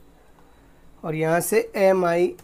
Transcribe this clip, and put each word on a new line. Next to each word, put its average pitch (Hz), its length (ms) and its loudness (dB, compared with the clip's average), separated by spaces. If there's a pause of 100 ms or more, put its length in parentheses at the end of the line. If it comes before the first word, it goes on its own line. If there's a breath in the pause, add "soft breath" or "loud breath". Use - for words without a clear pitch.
(1040 soft breath)
और 160 100 -6
यहाँ 160 280 0
से 208 180 0 (180)
एम 190 260 2
आई 175 400 0